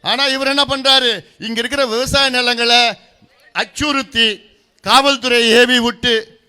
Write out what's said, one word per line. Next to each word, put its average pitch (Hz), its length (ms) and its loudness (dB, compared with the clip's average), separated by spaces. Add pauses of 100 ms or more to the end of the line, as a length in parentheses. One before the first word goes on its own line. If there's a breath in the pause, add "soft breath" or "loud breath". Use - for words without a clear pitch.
ஆனா 240 180 -4 (120)
இவர் 269 180 -2
என்ன 277 200 0
பண்றாரு? 269 380 0 (360 soft breath)
இங்க 226 160 -4
இருக்கிற 269 220 -2 (100)
விவசாய 262 440 0
நிலங்களை 240 420 2 (760)
அச்சுறுத்தி, 233 760 -2 (600)
காவல்துறையை 240 640 2 (100)
ஏவி 247 260 4
விட்டு 240 280 -2 (340)